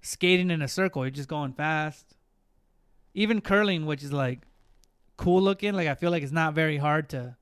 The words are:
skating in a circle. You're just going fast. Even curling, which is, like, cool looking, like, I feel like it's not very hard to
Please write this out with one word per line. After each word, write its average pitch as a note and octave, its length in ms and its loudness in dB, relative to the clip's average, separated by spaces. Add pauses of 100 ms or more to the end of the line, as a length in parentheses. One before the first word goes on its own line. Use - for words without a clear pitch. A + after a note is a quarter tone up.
skating F3+ 500 2
in D#3+ 100 0
a C#3+ 60 -2
circle. F#3 360 -2
You're C3 60 -2
just C3+ 200 -10
going C#3+ 240 -6
fast. D3+ 600 -4 (1000)
Even G#3+ 260 2
curling, G3 460 2
which D3 160 -4
is, C#3 100 -8
like, C3 280 -2 (760)
cool F3+ 240 4
looking, G3 320 0
like, F3+ 140 0
I C#3 80 0
feel E3+ 160 0
like E3+ 100 0
it's C3+ 100 -6
not D#3+ 220 0
very D#3 240 0
hard D3 320 0
to B2 320 -10